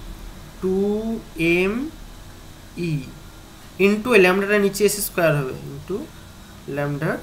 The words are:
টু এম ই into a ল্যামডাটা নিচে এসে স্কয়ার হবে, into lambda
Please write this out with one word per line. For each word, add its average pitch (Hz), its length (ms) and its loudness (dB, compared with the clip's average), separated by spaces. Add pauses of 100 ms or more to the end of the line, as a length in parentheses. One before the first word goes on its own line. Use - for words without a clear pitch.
(640)
টু 208 560 0 (200)
এম 190 500 2 (880)
ই 160 220 -2 (800)
into 214 340 4
a 208 40 10
ল্যামডাটা 196 400 6
নিচে 202 260 4
এসে 196 180 2
স্কয়ার 160 340 2
হবে, 131 160 -2
into 143 440 -8 (800)
lambda 143 340 0 (120)